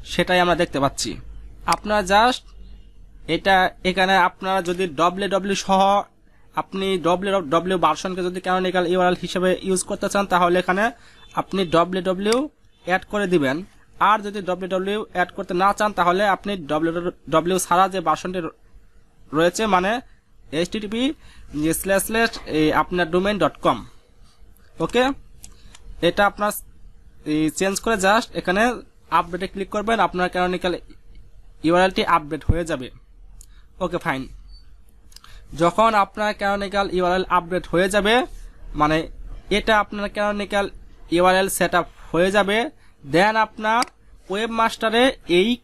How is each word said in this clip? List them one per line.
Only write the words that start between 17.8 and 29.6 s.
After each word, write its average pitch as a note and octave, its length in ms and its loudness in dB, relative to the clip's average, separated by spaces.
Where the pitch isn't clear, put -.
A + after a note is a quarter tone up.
যে F#3 140 -2
ভার্সনটি F3+ 380 -2
র-, - 100 -12
রয়েছে, F3 240 2
মানে F#3 160 2
এইচটিটিপি G#3 440 -4
স্ল্যাশ F#3+ 280 2
স্ল্যাশ A3+ 220 2
এই D#3 100 4
আপনার F3 320 -2
ডোমেইন G3 280 2
ডট C#3+ 220 0
কম। C#3 140 2
ওকে, A#3+ 200 0
এটা G3+ 220 2
আপনার G3+ 220 -4
এই D#3 100 0
চেঞ্জ G3 160 0
করে A3+ 200 2
just G#3 240 2
এখানে F#3 220 0
আপডেটে F3 340 -4
ক্লিক G3 220 -8